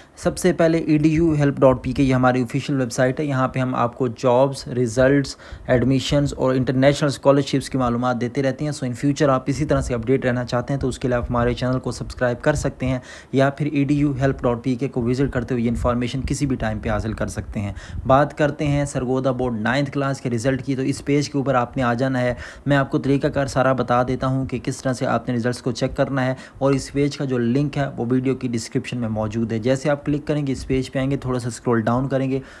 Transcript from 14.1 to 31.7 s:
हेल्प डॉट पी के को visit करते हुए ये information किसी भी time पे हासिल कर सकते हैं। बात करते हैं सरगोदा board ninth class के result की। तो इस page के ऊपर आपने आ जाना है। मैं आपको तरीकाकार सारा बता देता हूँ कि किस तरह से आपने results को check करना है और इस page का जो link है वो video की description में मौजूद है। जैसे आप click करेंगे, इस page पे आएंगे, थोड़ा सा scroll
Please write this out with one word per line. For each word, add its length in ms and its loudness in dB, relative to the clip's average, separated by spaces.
हेल्प 300 0
डॉट 200 0
पी 120 0
के 120 -4
को 140 -4
visit 300 0
करते 220 -2
हुए 100 0
ये 60 0
information 540 0
किसी 220 -2
भी 120 0
time 220 -4
पे 100 -4
हासिल 240 -2
कर 160 -4
सकते 300 -8
हैं। 140 -4
बात 260 4
करते 320 0
हैं 200 2
सरगोदा 480 -2
board 260 -2
ninth 320 0
class 280 -2
के 100 -6
result 320 0
की। 140 -2
तो 80 -2
इस 180 -2
page 260 2
के 100 -4
ऊपर 180 2
आपने 280 0
आ 120 2
जाना 240 0
है। 160 0
मैं 100 4
आपको 220 0
तरीकाकार 500 0
सारा 260 2
बता 280 2
देता 240 -2
हूँ 200 0
कि 120 -4
किस 220 -6
तरह 120 -2
से 140 -4
आपने 280 -2
results 260 -2
को 120 -2
check 220 -2
करना 260 0
है 140 0
और 140 4
इस 140 -4
page 260 0
का 100 -4
जो 120 -2
link 400 0
है 140 -2
वो 160 -4
video 280 2
की 140 -6
description 480 -4
में 140 -4
मौजूद 420 -2
है। 80 -2
जैसे 280 0
आप 160 -2
click 220 -2
करेंगे, 240 -2
इस 140 -6
page 240 -2
पे 100 -4
आएंगे, 180 0
थोड़ा 220 -4
सा 120 -6
scroll 320 0